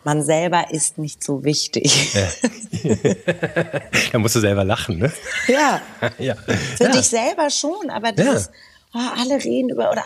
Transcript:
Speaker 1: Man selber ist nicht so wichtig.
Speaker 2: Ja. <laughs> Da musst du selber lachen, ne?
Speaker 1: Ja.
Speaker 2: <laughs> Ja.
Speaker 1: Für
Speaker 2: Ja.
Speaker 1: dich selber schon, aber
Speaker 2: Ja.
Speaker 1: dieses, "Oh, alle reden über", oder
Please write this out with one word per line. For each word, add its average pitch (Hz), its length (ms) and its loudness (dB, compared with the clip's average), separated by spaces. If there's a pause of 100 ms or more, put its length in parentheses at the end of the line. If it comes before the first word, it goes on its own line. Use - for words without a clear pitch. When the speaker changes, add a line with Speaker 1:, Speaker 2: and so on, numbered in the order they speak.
Speaker 1:
Man 151 200 2
selber 165 480 2
ist - 260 -2
nicht 151 260 -8
so 139 200 -2
wichtig. 147 680 2
Speaker 2:
Ja. 98 140 4 (540)
<laughs> - 180 2 (1120)
Da 123 60 2
musst 101 160 2
du 117 60 4
selber 101 240 4
lachen, 95 340 0
ne? 131 140 0 (360)
Speaker 1:
Ja. 262 320 4 (200)
Speaker 2:
<laughs> 117 180 -2
Ja. 127 160 -2 (420)
Speaker 1:
Für - 80 -4
Speaker 2:
Ja. 254 60 2
Speaker 1:
dich 254 180 4
selber 294 420 0
schon, 330 400 -4
aber 220 180 -4
Speaker 2:
Ja. 220 40 -2
Speaker 1:
dieses, 196 380 2 (440)
"Oh, 233 40 -4 (220)
alle 262 240 0
reden 240 260 0
über", 220 220 0
oder 214 140 -2